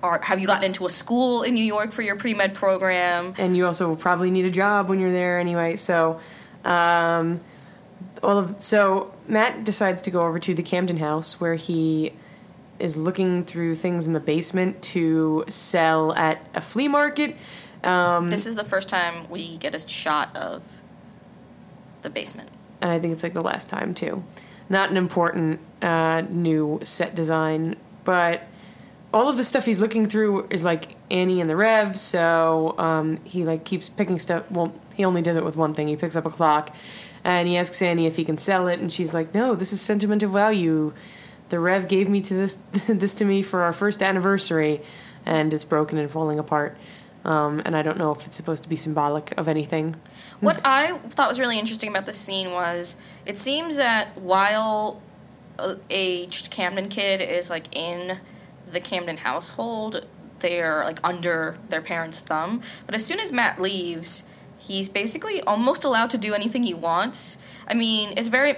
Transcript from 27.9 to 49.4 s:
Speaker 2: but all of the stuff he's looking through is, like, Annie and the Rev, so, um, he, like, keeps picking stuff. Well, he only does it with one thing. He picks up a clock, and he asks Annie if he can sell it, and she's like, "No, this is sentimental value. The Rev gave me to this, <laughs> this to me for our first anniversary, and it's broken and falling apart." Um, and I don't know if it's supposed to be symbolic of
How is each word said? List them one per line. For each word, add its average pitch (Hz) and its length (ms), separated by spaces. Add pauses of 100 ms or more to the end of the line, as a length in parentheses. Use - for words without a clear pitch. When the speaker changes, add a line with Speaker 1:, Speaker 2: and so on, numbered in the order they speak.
Speaker 2:
but 175 380 (720)
all 240 180
of 262 80
the 247 60
stuff - 200
he's 208 160
looking 220 260
through 214 440
is, 170 140
like, 170 300 (160)
Annie 185 300
and 165 80
the 156 80
Rev, 214 400
so, 165 840
um, 160 460
he, 180 200
like, 160 200
keeps 180 240
picking 185 300
stuff. 170 320
Well, 170 220 (220)
he 202 100
only 180 180
does 165 140
it 160 80
with 151 120
one 156 160
thing. 151 160
He 151 80
picks 160 180
up 160 120
a 156 40
clock, 151 460 (480)
and 175 240
he 175 80
asks 175 240
Annie 170 260
if 160 100
he 165 80
can 160 120
sell 185 320
it, 175 120
and 175 120
she's 165 220
like, 165 200
"No, 233 200
this 185 180
is 196 80
sentimental 208 500
value. 175 640 (560)
The 175 100
Rev 180 300
gave 190 220
me 202 100
to 196 140
this, 190 220
<laughs> - 300
this 196 280
to 214 100
me 196 180
for 190 200
our 170 100
first 202 300
anniversary, 185 800 (420)
and 156 300
it's 156 100
broken 151 320
and 147 140
falling 151 280
apart." 151 380 (480)
Um, 151 400
and 170 120
I 156 60
don't 156 160
know 156 140
if - 140
it's - 100
supposed 160 280
to - 40
be 160 80
symbolic 151 640
of 156 100